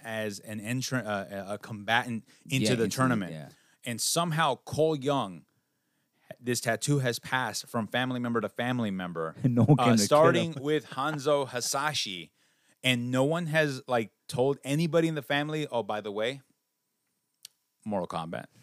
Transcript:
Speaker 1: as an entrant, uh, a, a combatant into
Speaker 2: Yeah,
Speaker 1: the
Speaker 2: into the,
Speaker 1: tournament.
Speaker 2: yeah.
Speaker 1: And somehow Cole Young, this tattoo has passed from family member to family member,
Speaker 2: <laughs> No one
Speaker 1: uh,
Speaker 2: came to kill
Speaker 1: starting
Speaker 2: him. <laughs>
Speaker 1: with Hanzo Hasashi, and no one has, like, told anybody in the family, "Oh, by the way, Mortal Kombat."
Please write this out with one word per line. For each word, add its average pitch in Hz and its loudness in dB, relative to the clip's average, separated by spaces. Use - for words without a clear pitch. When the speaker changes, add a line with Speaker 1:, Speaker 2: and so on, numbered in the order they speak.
Speaker 1:
as 110 -6
an 110 -10
entrant, 123 -4
uh, 98 -2
a, 104 -6
a 104 -10
combatant 113 -2
into 135 -2
Speaker 2:
Yeah, 107 4
Speaker 1:
the 123 4
Speaker 2:
into 117 2
the, 101 0
Speaker 1:
tournament. 113 2
Speaker 2:
yeah. 76 -12
Speaker 1:
And 117 -6
somehow 160 0
Cole 156 2
Young, 127 -2
this 120 -2
tattoo 123 0
has 123 0
passed 127 -4
from 113 -4
family 127 -2
member 117 0
to 101 -4
family 120 -2
member, 87 -6
Speaker 2:
<laughs> - -4
No 120 4
one 147 8
Speaker 1:
uh, 123 4
Speaker 2:
came 123 6
to 110 6
kill 104 4
Speaker 1:
starting 165 6
Speaker 2:
him. 127 -10
<laughs> - -
Speaker 1:
with 147 0
Hanzo 143 0
Hasashi, 123 -4
and 123 2
no 127 4
one 165 0
has, 147 2
like, 120 0
told 135 0
anybody 165 2
in 160 -2
the 143 -4
family, 147 -2
"Oh, 117 0
by 107 -4
the 104 -8
way, 117 -4
Mortal 98 -4
Kombat." 85 -8